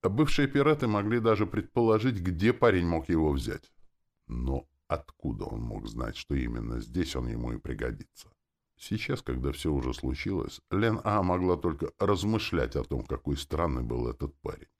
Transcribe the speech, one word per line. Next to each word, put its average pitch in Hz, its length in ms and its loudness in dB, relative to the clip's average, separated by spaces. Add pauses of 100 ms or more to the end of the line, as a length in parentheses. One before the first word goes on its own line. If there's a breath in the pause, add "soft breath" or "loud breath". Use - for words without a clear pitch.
А 90 60 0
бывшие 139 400 4
пираты 143 400 4
могли 107 320 2
даже 110 260 4
предположить, 110 720 2
где 92 360 2
парень 95 340 4
мог 82 220 0
его 80 220 4
взять. 62 400 -4 (560)
Но 65 400 -4 (220)
откуда - 560 -6
он 55 160 -8
мог 55 260 -8
знать, 55 300 -8
что - 180 -6
именно 58 460 -4
здесь 60 340 -4
он 60 140 -4
ему 58 240 -4
и 57 60 -6
пригодится? - 680 -10 (480)
Сейчас, - 460 -6
когда 62 300 -4
всё 78 200 -2
уже 64 220 0
случилось, - 680 -4 (120)
Лен 104 320 2
А 101 180 2
могла 90 340 2
только 80 440 -2
размышлять 98 760 0
о 67 80 0
том, 60 220 -4
какой 71 320 -4
странный 73 460 -2
был 60 260 -2
этот 69 320 -6
парень. - 260 -10 (140)